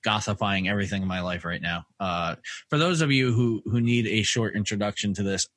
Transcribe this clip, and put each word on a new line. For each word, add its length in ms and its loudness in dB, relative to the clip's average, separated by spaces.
gothifying 640 0
everything 320 -2
in 60 -2
my 120 -2
life 240 -4
right 180 -6
now. 220 -4
Uh, 360 -2
for 80 2
those 240 4
of 100 4
you 200 4
who, 340 2
who 140 2
need 260 2
a 160 2
short 340 0
introduction 580 -2
to 80 -4
this 240 0